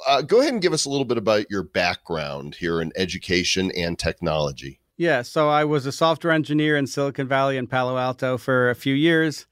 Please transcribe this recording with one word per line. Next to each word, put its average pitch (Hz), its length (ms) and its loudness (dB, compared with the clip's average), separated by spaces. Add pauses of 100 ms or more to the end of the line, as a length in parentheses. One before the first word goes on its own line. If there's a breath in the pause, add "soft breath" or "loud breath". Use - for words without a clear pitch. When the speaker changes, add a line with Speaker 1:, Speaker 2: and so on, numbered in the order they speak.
Speaker 1:
uh, 139 140 4
go 190 180 4
ahead 294 140 2
and 214 60 -2
give 170 120 2
us 156 120 0
a 139 60 -6
little 139 140 0
bit 117 140 0
about 107 300 2
your 98 140 -2
background 76 920 -4
here 85 240 -2
in 80 160 -4
education 92 800 0
and 85 200 -2
technology. 76 840 -4 (160)
Speaker 2:
Yeah, 156 260 0
so 151 260 0
I 147 140 4
was 147 240 0
a 139 60 -4
software 165 400 0
engineer 151 440 2
in 139 120 0
Silicon 139 400 -4
Valley 135 280 2
and 123 140 -6
Palo 127 260 0
Alto 127 420 -2
for 127 320 2
a 120 40 0
few 135 200 -2
years, 160 580 2